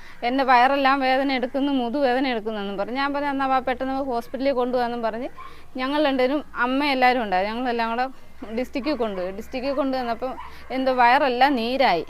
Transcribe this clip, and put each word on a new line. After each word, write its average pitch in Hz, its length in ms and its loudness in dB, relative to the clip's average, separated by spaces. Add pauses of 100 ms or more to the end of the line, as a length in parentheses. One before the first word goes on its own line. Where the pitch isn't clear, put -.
(240)
"എൻ്റെ 262 200 2
വയറെല്ലാം 269 560 6
വേദന 269 320 2
എടുക്കുന്നു, 262 400 0
മുതുവേദന 262 560 2
എടുക്കുന്നെന്നും" 208 500 -4
പറഞ്ഞു. 202 180 -4
ഞാൻ 277 180 -2
പറഞ്ഞു, 285 220 -2
"എന്നാൽ 269 180 0
വാ, 262 60 4
പെട്ടെന്ന് 262 380 -4 (140)
ഹോസ്പിറ്റലിൽ 247 420 -2
കൊണ്ടുപോകാമെന്നും" 247 540 0
പറഞ്ഞ് 240 220 -6 (480)
ഞങ്ങൾ 269 260 -2
രണ്ടുപേരും, 269 400 2 (120)
അമ്മ 262 300 0
എല്ലാവരും 262 380 4
ഉണ്ടായി, 190 220 0
ഞങ്ങളെല്ലാം 233 460 -2
കൂടെ 254 160 -2 (500)
ഡിസ്ട്രിക്റ്റിൽ 254 440 -4
കൊണ്ടുപോയി. 190 300 -4
ഡിസ്ട്രിക്റ്റിൽ 247 420 -6
കൊണ്ടുവന്നപ്പം 262 580 -2 (400)
എന്തോ 262 220 0
വയറെല്ലാം 254 600 4
നീരായി. 233 540 2